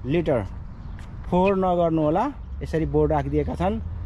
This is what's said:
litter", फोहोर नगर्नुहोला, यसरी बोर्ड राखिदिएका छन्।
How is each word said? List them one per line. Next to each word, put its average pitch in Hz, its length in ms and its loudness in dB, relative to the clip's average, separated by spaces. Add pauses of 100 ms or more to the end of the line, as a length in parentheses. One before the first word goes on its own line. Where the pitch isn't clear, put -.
litter", 156 360 2 (880)
फोहोर 190 260 4
नगर्नुहोला, 175 760 2 (300)
यसरी 156 240 -2
बोर्ड 151 260 2
राखिदिएका 147 420 0
छन्। 202 520 -2